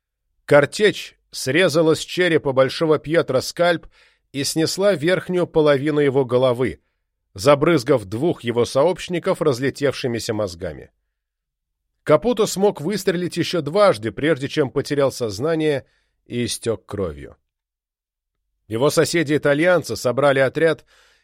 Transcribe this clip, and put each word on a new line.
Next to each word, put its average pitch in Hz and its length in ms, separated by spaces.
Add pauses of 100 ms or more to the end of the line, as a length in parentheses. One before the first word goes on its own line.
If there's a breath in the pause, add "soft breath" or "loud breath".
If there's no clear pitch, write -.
(460)
Картечь - 720 (140)
срезала 160 640
с - 40
черепа 165 540
Большого 135 440
Пьетро 139 440
скальп 170 460 (440 soft breath)
и 135 120
снесла 175 500
верхнюю 180 540
половину 147 520
его 139 240
головы, 123 580 (520)
забрызгав 135 720
двух 120 380
его 117 200
сообщников 170 800
разлетевшимися 127 920
мозгами. 87 580 (1120)
Капуто 220 420
смог 196 340
выстрелить 180 580
ещё 156 240
дважды, 143 500
прежде 139 360
чем 139 220
потерял 139 420
сознание 143 760 (400)
и 120 200
истёк 110 400
кровью. 76 500 (1300)
Его 117 220
соседи-итальянцы 151 1080
собрали 135 440
отряд 151 460 (380 soft breath)